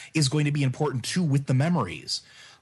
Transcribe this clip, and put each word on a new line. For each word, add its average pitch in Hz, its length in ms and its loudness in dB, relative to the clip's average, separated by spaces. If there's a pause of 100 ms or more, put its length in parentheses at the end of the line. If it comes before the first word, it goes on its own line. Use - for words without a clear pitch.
(140)
is 147 160 4
going 151 160 2
to 147 60 0
be 147 120 0
important 131 400 -2
too 180 200 -2
with 139 240 2
the 135 80 2
memories. 131 680 0 (400)